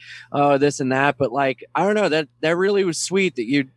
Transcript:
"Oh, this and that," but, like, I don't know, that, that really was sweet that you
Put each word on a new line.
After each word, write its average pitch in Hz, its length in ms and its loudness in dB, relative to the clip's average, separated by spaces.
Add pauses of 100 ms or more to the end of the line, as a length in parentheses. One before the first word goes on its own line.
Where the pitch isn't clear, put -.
(340)
"Oh, 143 240 4
this 143 240 0
and 131 100 -2
that," 139 260 0
but, 127 140 -2
like, 135 320 -2 (100)
I 165 120 0
don't 208 100 0
know, 202 140 0
that, 151 180 -2 (140)
that 165 160 0
really 196 260 0
was 170 140 -2
sweet 185 400 -2
that 113 80 -4
you 135 320 0